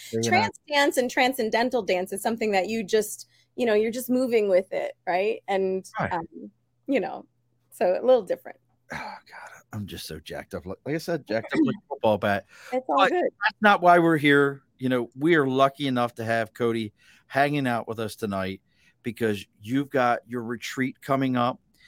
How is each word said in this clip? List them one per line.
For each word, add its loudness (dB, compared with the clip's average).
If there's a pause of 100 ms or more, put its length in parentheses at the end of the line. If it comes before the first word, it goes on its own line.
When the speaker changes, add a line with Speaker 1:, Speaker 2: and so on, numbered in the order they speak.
(120)
Speaker 1:
You -4
know? -2
Speaker 2:
Trans 0
dance 2
and 0
transcendental 0
dance -2
is -8
something -2
that 2
you -4
just, -2 (280)
you -2
know, 2
you're 2
just -8
moving 2
with 2
it, -6 (140)
right? -2
And, -2 (100)
Speaker 1:
Right. -4
Speaker 2:
um, -10 (360)
you 0
know, -6 (460)
so 0
a -6
little 4
different. -8 (360)
Speaker 1:
Oh, -10
God, -16 (240)
I'm -10
just -14
so -12
jacked -12
up. -10
Like, -10
like -4
I -6
said, -6
jacked -4
up 0
like 0
a -16
Speaker 2:
<clears throat> -20
Speaker 1:
football 0
bat. -2 (260)
Speaker 2:
It's -4
all 0
Speaker 1:
But 4
Speaker 2:
good. 0
Speaker 1:
that's -4
not 6
why 8
we're 4
here. 4 (160)
You -4
know, 0
we 4
are 4
lucky 2
enough 0
to -10
have -2
Cody -2 (340)
hanging 0
out -2
with -8
us -6
tonight -4 (420)
because -2 (160)
you've -2
got 2
your -8
retreat -6
coming 0
up. 0 (280)